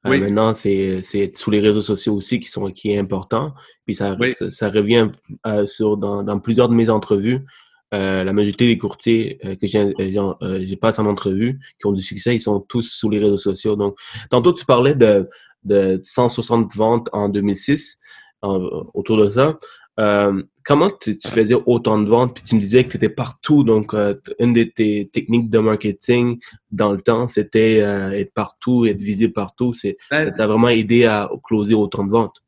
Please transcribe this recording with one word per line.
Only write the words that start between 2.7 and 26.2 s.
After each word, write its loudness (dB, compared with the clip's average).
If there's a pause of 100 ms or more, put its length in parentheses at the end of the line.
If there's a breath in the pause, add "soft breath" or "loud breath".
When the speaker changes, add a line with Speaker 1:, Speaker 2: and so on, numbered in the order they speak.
Speaker 1:
qui -6
est 0
important. -4 (320 soft breath)
Puis -4
ça, -4
Speaker 2:
Oui. 0
Speaker 1:
ça, -8
ça -4
revient, 2 (340)
euh, 0
sur, -2
dans, -6
dans -4
plusieurs 2
de 2
mes 4
entrevues. 0 (480 soft breath)
Euh, -2
la -2
majorité 2
des 4
courtiers, -2
euh, -8
que -4
j'ai, 0
euh, 2
j'ai, -4
euh, -4
j'ai -8
passé 0
en 0
entrevue, -2 (200 loud breath)
qui -14
ont 2
du -2
succès, -4
ils 0
sont 0
tous -4
sous -4
les 0
réseaux 2
sociaux. -2
Donc, -2 (320 loud breath)
tantôt, 4
tu -8
parlais 4
de, 4 (360 soft breath)
de 2
cent 0
soixante -2
ventes 0
en -2
deux -2
mille 0
six, -4 (420 loud breath)
en, -2 (360)
autour -2
de 4
ça. 2 (420 loud breath)
Euh, 2 (200)
comment 4 (120)
tu, -4
tu -14
faisais 2 (100)
autant 2
de 2
ventes? 2
Puis -20
tu -2
me 4
disais 4
que -12
t'étais -2
partout. 0
Donc, 0
euh, 0
t-, -10
une 2
de 4
tes -2
techniques -2
de 2
marketing 0 (320 loud breath)